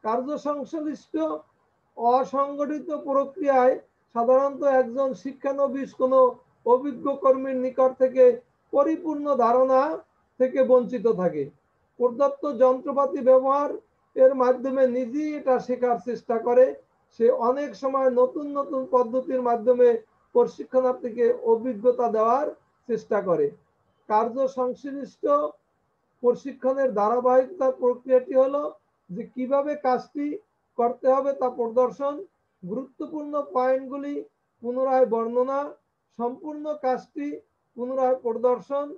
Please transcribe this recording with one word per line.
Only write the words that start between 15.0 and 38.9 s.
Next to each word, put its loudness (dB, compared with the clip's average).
এটা 2
শেখার -2
চেষ্টা -4
করে। 6
সে 0
অনেক -2
সময় 0
নতুন 0
নতুন -4
পদ্ধতির 0
মাধ্যমে 4
প্রশিক্ষণার্থীকে 0
অভিজ্ঞতা 0
দেওয়ার 2
চেষ্টা -2
করে। 0
কার্য 0
সংশ্লিষ্ট -6
প্রশিক্ষণের -2
ধারাবাহিকতা 2
প্রক্রিয়াটি 0
হলো 2
যে -10
কিভাবে -2
কাজটি -4
করতে 0
হবে 0
তা -2
প্রদর্শন, -2
গুরুত্বপূর্ণ -10
পয়েন্টগুলি -2
পুনরায় 0
বর্ণনা, -2
সম্পূর্ণ -8
কাজটি -4
পুনরায় -2
প্রদর্শন -2